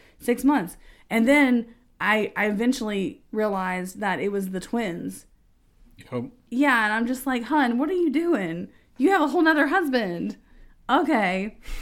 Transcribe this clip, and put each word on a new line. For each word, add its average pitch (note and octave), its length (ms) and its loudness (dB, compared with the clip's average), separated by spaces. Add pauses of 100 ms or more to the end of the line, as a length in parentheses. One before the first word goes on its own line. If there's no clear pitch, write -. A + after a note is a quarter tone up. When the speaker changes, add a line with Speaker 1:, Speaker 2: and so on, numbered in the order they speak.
(200)
Speaker 1:
six - 260 -2
months." B3+ 320 2 (320)
And A3+ 180 2
then C4 380 4 (340)
I, G#3 380 0
I G3+ 80 0
eventually G#3 760 -2 (120)
realized F#3 680 -2
that F#3 220 -2
it G3+ 100 -2
was G3 200 -4
the F#3 100 -6
twins. F#3+ 640 -6 (840)
Speaker 2:
Yep. B2 140 -6 (240)
Speaker 1:
Yeah, B3 360 2
and G#3+ 80 0
I'm A3+ 140 0
just B3+ 200 -6
like, B3 160 -2
"Hun, B3+ 340 0
what D#4 120 -2
are F#4+ 40 -2
you F4 160 0
doing? G#3+ 600 -2 (280)
You C4+ 140 2
have F#4 100 4
a D4+ 60 2
whole E4 140 0
nother D#4 260 4
husband." A#3+ 720 -2 (520)
Okay. A3 680 0 (240)